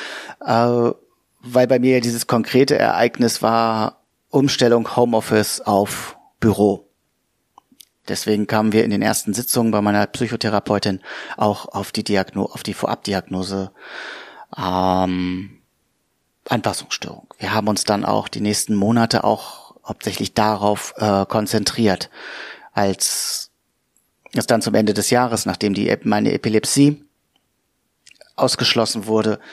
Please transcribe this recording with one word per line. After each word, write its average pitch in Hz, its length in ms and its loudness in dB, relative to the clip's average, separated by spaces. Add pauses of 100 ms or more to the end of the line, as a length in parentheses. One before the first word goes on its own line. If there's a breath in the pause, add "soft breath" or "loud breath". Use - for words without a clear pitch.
(400 loud breath)
äh, 120 500 2 (540)
weil 123 220 2
bei 127 140 4
mir 127 140 4
ja 123 60 4
dieses 117 280 -2
konkrete 127 500 2
Ereignis - 640 2
war 113 640 0 (240)
Umstellung 123 680 2
Homeoffice 113 640 2
auf - 560 0 (220)
Büro. 101 500 2 (1160)
Deswegen 107 400 -2
kamen 107 260 0
wir 107 120 4
in 117 60 -2
den 101 120 0
ersten 107 320 -2
Sitzungen 117 380 0
bei 104 80 2
meiner 104 260 2
Psychotherapeutin 104 960 -2 (360 loud breath)
auch 107 300 -2
auf - 240 -8
die 107 140 -6
Diagno-, 98 420 -2
auf - 160 -12
die 104 120 -8
Vorabdiagnose, 95 1000 -6 (840 loud breath)
ähm, 92 1080 -2 (840)
Anpassungsstörung. - 880 -6
Wir 95 140 -6
haben 107 140 0
uns 107 160 0
dann 104 220 0
auch 104 240 0
die - 120 -8
nächsten 104 360 0
Monate 113 480 2
auch - 500 -4 (100)
hauptsächlich - 500 -6
darauf, 104 600 0
äh, 98 300 2
konzentriert, 107 840 0 (640 loud breath)
als - 800 -2 (800)
es - 140 -2
dann 113 160 4
zum 110 120 -2
Ende 107 200 4
des 104 160 0
Jahres, 120 340 2
nachdem 98 300 -2
die 101 140 -2
Ep-, - 160 0
meine 107 280 2
Epilepsie 143 720 2 (1300)
ausgeschlossen 117 720 0
wurde, 110 320 2 (140 loud breath)